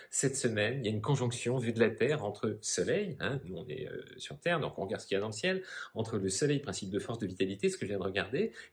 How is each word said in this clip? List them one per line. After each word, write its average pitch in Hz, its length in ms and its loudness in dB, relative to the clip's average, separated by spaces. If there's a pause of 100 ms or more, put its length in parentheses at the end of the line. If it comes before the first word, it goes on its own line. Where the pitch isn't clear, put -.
(120)
cette - 240 2
semaine, 110 420 2
il 127 80 -2
y 104 40 2
a - 20 2
une 107 100 0
conjonction 123 560 2
vue 117 160 0
de 110 60 2
la 110 100 8
Terre 127 340 2
entre 104 380 -2
Soleil, 160 580 0
hein, 123 260 0
nous 90 100 -8
on - 120 -8
est, 76 200 -6
euh, - 160 -8 (140)
sur - 220 -10
Terre, 170 200 2
donc - 180 -4
on 95 60 -2
regarde 98 180 -2
ce - 60 -14
qu'il 98 80 0
y - 20 4
a 98 40 2
dans 104 80 0
le 107 40 -6
ciel, 185 300 0 (320)
entre 107 240 -2
le 95 100 2
Soleil, 143 300 2
principe 98 320 -6
de 101 80 2
force, 113 180 -4
de 107 80 -2
vitalité, 95 440 0
ce 190 100 -4
que 120 80 -2
je - 20 -2
viens 101 100 0
de 90 40 -2
regarder, 101 480 0 (220)